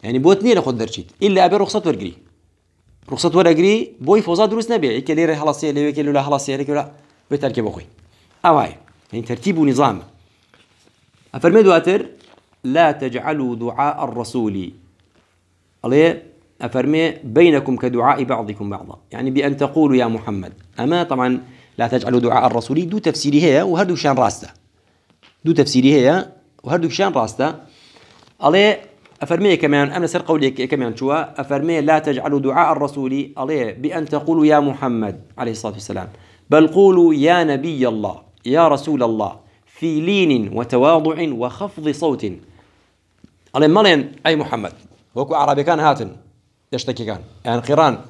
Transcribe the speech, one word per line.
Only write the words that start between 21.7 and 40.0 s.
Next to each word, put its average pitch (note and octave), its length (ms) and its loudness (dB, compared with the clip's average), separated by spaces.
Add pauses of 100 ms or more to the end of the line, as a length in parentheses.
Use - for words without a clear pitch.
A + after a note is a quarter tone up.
لا A#2 100 0
تجعلوا B2 320 0
دعاء A#2+ 260 2
الرسول، C3 420 -2
دو G3+ 100 -4
تفسيري D3 440 2
هي D3+ 200 4
وهردو F#3 320 0
شان C#3+ 220 0
راسته. A#2 320 -2 (960)
دو D#3+ 80 2
تفسيري C#3 420 4
هي D3 320 2 (380)
وهردو E3 240 -2
شان F#3 240 -2
راسته. B2+ 420 -2 (880)
ألي G3 340 4 (440)
أفرمي E3+ 340 2
كمان، C#3+ 340 2
أم E3+ 140 -4
لسر - 180 -4
قولي C#3+ 280 0
كمان B2 460 -4
شوى، C#3 400 -4
أفرمي: C#3+ 440 -2
"لا D#3 180 2
تجعلوا C#3+ 420 -2
دعاء C#3+ 320 2
الرسول"، C#3+ 400 -4 (260)
ألي C3+ 340 -4
بأن D3 360 -6
تقولوا D3+ 380 0
يا D3+ 140 6
محمد A#2+ 600 -4 (180)
عليه A#2+ 140 -6
الصلاة G#2+ 200 -10
والسلام، G2 360 -10 (420)
بل D#3 160 6
قولوا F3 480 6
يا E3 300 2
نبي C#3 440 -2
الله، G#2 280 -6 (300)
يا D#3 220 4
رسول C#3+ 340 0
الله، A2 300 -2 (340)
في D#3 340 -4